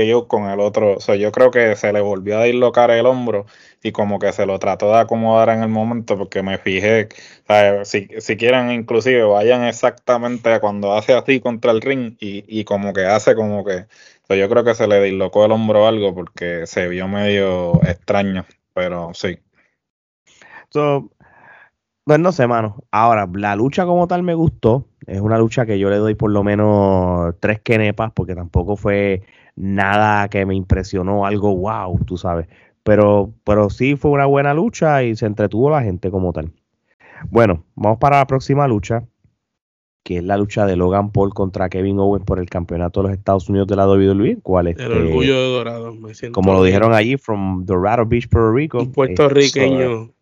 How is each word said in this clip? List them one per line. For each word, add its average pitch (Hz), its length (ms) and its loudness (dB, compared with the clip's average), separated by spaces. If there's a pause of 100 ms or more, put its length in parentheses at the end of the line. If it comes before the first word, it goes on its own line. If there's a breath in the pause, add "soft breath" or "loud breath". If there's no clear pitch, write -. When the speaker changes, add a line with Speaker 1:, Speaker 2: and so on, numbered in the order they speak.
(160)
Speaker 1:
O 120 100 -2
con 104 240 -4
el 101 80 -4
otro. 104 380 0
O - 40 -10
sea, 107 140 -2
yo 104 160 0
creo 127 220 4
que 113 240 2
se 104 160 -2
le 104 80 0
volvió 101 400 -2
a - 20 2
dislocar 120 480 4
el 117 160 2
hombro, 117 400 0 (380 soft breath)
y 107 80 -4
como 101 260 -2
que 98 140 -2
se 98 140 -2
lo 95 120 -2
trató 101 320 -2
de 113 80 6
acomodar 113 520 2
en 113 120 0
el 110 60 -2
momento, 110 500 -4
porque 98 240 -6
me 95 160 -6
fijé, 104 500 0 (360 loud breath)
o - 20 -20
sea, 101 380 4
si, 98 240 -6 (100)
si 110 180 -4
quieren, 123 360 2
inclusive, 117 500 0
vayan 110 400 2
exactamente 120 920 -2
a 110 60 2
cuando 101 340 -2
hace 107 200 2
así 127 260 2
contra 117 320 -2
el 113 100 0
ring, 127 380 -6
y, 101 300 -12
y 110 160 -6
como 101 280 -4
que 95 120 -2
hace 110 320 2
como 104 280 -4
que, 98 100 -4
o - 520 -16
sea, 98 100 0
yo 98 120 2
creo 117 160 2
que 117 100 2
se 110 140 0
le 101 120 4
dislocó 98 440 2
el 110 80 4
hombro 107 320 2
o - 20 6
algo, 101 300 0
porque 87 500 -8
se 90 220 -4
vio 90 180 -6
medio 98 800 0
extraño, 98 600 -2 (300)
pero 87 400 -6
sí. 90 240 -8 (1300 loud breath)
Speaker 2:
So, 147 420 -2 (920 soft breath)
pues 151 160 4
no 180 140 2
sé, 123 160 2
mano. 110 420 -2
Ahora, 107 420 2
la 101 220 -2
lucha 139 320 0
como 175 220 2
tal 180 160 -2
me 175 100 -2
gustó. 139 540 0 (180)
Es 98 140 -6
una 110 180 0
lucha 113 260 0
que 107 140 -2
yo 98 120 0
le 101 60 0
doy 107 200 0
por 110 160 0
lo 101 100 2
menos 98 960 2
tres 107 220 -2
quenepas, 110 520 0
porque 90 220 -6
tampoco 87 420 -4
fue 101 460 -2 (320 soft breath)
nada 101 760 0
que 101 160 -2
me 95 120 -2
impresionó, 95 680 -2
algo 101 300 0
wow, 92 500 -6
tú 90 120 -6
sabes. 85 320 -6 (360 soft breath)
Pero, 104 480 4 (100)
pero 104 260 2
sí 131 280 -2
fue 143 160 0
una 143 140 2
buena 143 280 2
lucha 156 480 0
y 113 140 -2
se 113 100 -4
entretuvo 107 440 0
la 151 120 0
gente 92 260 -6
como 92 240 -2
tal. 80 200 -10 (800 loud breath)
Bueno, 98 340 4 (100)
vamos 107 240 0
para 143 200 4
la 135 100 2
próxima 139 400 0
lucha, 113 340 -2 (1000)
que 90 140 -6
es 85 40 -4
la 98 140 -2
lucha 104 300 -2
de 92 100 0
Logan 98 340 0
Paul 98 240 0
contra 92 340 -4
Kevin 98 300 -2
Owens 98 260 0
por 95 140 -2
el 87 100 -6
campeonato 87 540 -4
de 98 60 -2
los 98 100 -6
Estados 98 300 -2
Unidos 98 180 0
de 98 80 -4
la 98 120 2
W 98 200 4
W 98 240 2
E, 240 100 -4
cual, 90 280 0
Speaker 3:
El 82 120 -6
Speaker 2:
este, - 60 -10
Speaker 3:
orgullo 104 480 0
de 131 140 0
Dorado, 117 480 -6
me 110 180 -20
siento 117 220 -14
Speaker 2:
como 95 160 4
lo 95 100 6
Speaker 3:
bien. 92 120 4
Speaker 2:
dijeron 110 200 4
allí, 110 220 2
from 95 480 -4
Dorado 104 420 0
Beach, 117 220 -2
Puerto 113 240 2
Rico. 139 260 -2
Speaker 3:
Un 123 140 -6
puertorriqueño 139 880 2
Speaker 1:
Eso 120 240 -2
es. 113 60 -20 (120)